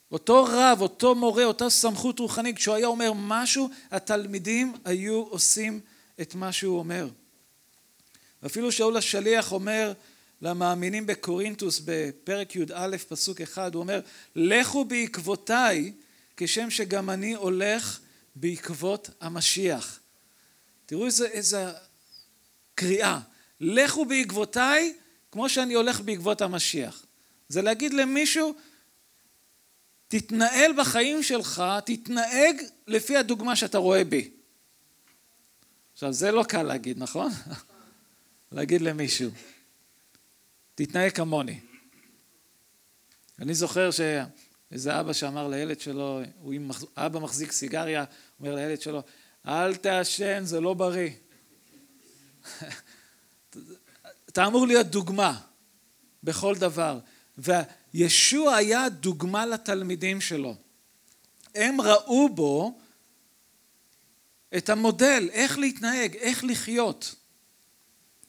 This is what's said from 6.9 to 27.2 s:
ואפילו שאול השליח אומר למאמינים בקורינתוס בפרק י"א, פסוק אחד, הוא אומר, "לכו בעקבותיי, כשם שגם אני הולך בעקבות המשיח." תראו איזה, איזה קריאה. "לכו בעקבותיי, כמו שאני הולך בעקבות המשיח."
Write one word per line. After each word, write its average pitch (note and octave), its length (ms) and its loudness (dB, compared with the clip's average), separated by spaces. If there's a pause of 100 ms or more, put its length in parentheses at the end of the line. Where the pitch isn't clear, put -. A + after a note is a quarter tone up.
ואפילו A#3 280 -2
שאול A3+ 260 2
השליח G#3+ 540 0
אומר G#3 420 -2 (480)
למאמינים F3 640 -2
בקורינתוס G3 800 -4
בפרק E3 680 -4
י"א, F3 100 0 (440)
פסוק F3 320 -4
אחד, F3+ 340 -8
הוא E3+ 60 -4
אומר, F#3+ 200 -4 (340)
"לכו A#3+ 500 2
בעקבותיי, G#3 1080 0 (440)
כשם A3 320 -2
שגם G3 400 -2
אני G3 240 -4
הולך G3+ 680 -2 (360)
בעקבות F3 720 -4 (120)
המשיח." E3 800 -2 (840)
תראו F3+ 200 -4
איזה, A#3+ 220 2
איזה G3+ 440 -2 (1040)
קריאה. F#3 440 2 (400)
"לכו C4+ 460 4
בעקבותיי, B3+ 880 2 (380)
כמו B3 180 -2
שאני B3+ 240 0
הולך A#3 280 2
בעקבות G3+ 400 -2
המשיח." E3 640 -2 (440)